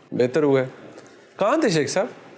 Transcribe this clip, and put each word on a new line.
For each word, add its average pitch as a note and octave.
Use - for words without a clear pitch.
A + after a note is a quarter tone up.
बेहतर B2
हुआ C#3
है। C3
कहाँ C4
थे B3+
शेख D#3+
साहब? G3+